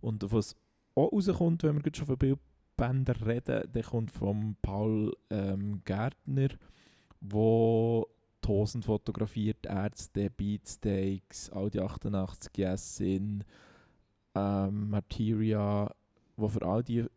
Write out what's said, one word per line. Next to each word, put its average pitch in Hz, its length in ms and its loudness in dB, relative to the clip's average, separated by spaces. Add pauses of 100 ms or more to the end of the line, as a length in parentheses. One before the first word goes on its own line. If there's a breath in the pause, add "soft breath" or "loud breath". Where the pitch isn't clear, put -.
Und 104 280 -4
was 107 240 2 (400)
auch 143 180 4
rauskommt, 175 500 2
wenn 151 140 4
wir 147 60 0
gerade 156 140 -2
schon 147 100 -4
von 131 120 0
Bildbändern 131 1040 0
reden, 117 500 -2
der 113 100 0
kommt 113 280 -2
von 104 500 -2
Paul, 107 560 0 (140)
ähm, 101 540 -2
Gärtner, 135 640 -2 (720 soft breath)
wo 113 840 4 (360)
die - 60 -2
Hosen 104 340 2
fotografiert, 107 840 -2
Ärzte, 101 640 -2
Beatsteaks, 98 1200 -4
Audi 101 280 -2
achtundachtzig - 760 -4
Jessin, 98 880 -2 (920 loud breath)
ähm, 101 540 0
Materia, 104 1040 0 (420)
wo 107 120 0
für - 140 -2
all 143 200 0
die 117 220 0 (120)